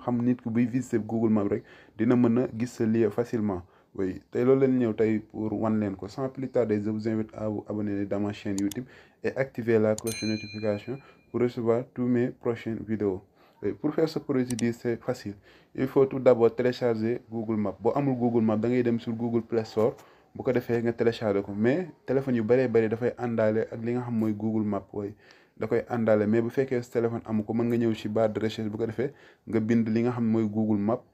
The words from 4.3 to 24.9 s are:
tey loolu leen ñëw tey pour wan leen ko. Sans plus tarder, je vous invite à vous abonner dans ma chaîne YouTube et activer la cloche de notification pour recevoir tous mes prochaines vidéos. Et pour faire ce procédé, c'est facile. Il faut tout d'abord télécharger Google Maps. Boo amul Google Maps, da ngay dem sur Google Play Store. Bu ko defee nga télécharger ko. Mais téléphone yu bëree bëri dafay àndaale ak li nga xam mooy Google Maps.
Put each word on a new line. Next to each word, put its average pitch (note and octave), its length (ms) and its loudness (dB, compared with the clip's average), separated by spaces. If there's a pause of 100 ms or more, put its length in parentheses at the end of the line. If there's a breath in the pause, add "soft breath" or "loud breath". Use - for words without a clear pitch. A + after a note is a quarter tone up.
tey A#2+ 140 0
loolu C3+ 220 6
leen C3 100 4
ñëw A#2 160 2
tey A2 280 2
pour G#2+ 380 -8
wan A2 220 0
leen G2+ 160 -2
ko. F#2+ 100 -12
Sans C3 220 -6
plus C3 220 -10
tarder, G#2+ 340 0
je A2 60 -2
vous G#2+ 180 -2
invite A2 240 -2
à G#2+ 160 -6
vous G#2 180 -6
abonner G#2 380 -4
dans G2 160 -4
ma G#2 100 -2
chaîne G2+ 300 -4
YouTube G2+ 240 -4 (400 loud breath)
et A2 100 -2
activer A#2 440 0
la G#2+ 160 4
cloche G#2+ 260 -6
de G#2+ 60 -4
notification G#2+ 720 -4 (320 loud breath)
pour A#2 100 -2
recevoir A#2+ 420 0 (120)
tous B2 100 -2
mes B2 240 2
prochaines A2+ 480 -4 (100)
vidéos. G2+ 360 -2 (400 soft breath)
Et G#2 100 -2
pour D3+ 220 -4
faire D#3+ 120 2
ce D#3 120 -2
procédé, B2 560 -2
c'est A#2 280 -4
facile. B2 300 -6 (420 soft breath)
Il C3 120 -2
faut C3+ 180 4
tout C3+ 140 -4
d'abord A#2 360 6
télécharger A#2+ 760 0
Google A2 260 -4
Maps. G2+ 240 -4
Boo A2 140 2
amul C#3 240 0
Google A#2 240 2
Maps, A2 160 2
da A#2 100 0
ngay B2 140 2
dem A#2 180 0
sur A#2 140 -6
Google A#2 260 -2
Play A2+ 240 -2
Store. A2 300 0 (400 loud breath)
Bu G#2+ 80 -10
ko B2+ 100 0
defee A#2+ 300 0
nga A#2 100 0
télécharger A2+ 500 0
ko. G2+ 140 -8
Mais C#3+ 320 2 (160)
téléphone C3 320 0
yu A2+ 60 0
bëree B2 260 4
bëri A2+ 220 4
dafay A#2 260 -2
àndaale A2+ 560 0
ak A#2 100 -10
li A#2+ 120 -2
nga B2 80 -2
xam A#2+ 160 -2
mooy A2 160 0
Google A2 340 -2
Maps. G2 240 -4